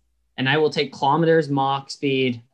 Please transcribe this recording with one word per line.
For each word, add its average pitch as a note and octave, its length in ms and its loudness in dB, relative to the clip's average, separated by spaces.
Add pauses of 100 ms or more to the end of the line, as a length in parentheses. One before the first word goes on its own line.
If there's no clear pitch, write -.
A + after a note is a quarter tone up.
(380)
and C3 100 -2
I C#3 100 2
will D#3 120 2
take D3 240 -4
kilometers, D#3+ 560 2
Mach C#3 420 -2
speed. C3 500 -2 (120)